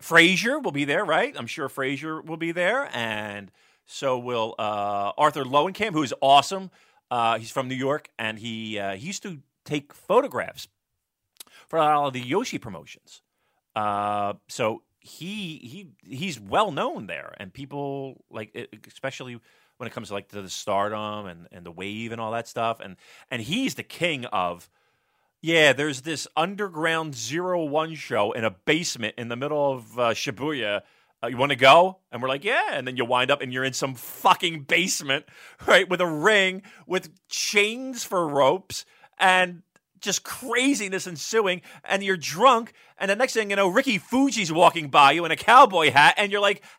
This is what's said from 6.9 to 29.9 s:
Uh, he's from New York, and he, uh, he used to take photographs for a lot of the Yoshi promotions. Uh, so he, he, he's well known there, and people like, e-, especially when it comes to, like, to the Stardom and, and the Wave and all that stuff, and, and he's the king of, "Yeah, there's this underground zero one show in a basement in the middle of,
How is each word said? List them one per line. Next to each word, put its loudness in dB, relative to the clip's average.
Uh, 2
he's -14
from -4
New -6
York, -2
and -6
he, -8
uh, -6
he -12
used -10
to -14
take -8
photographs -2
for -6
a 4
lot 2
of -6
the -8
Yoshi -4
promotions. -18
Uh, -2
so -4
he, -14
he, -16
he's -8
well 0
known -6
there, -12
and -14
people -10
like, -12
e-, -12
especially -12
when -10
it -14
comes -12
to, -10
like, -8
to -12
the -12
Stardom -4
and, -18
and -20
the -16
Wave -10
and -10
all -6
that -6
stuff, -4
and, -16
and -6
he's -4
the -10
king -6
of, -4
"Yeah, 6
there's -4
this -8
underground -2
zero -4
one -2
show -2
in -4
a 0
basement -2
in -8
the -6
middle 0
of, -14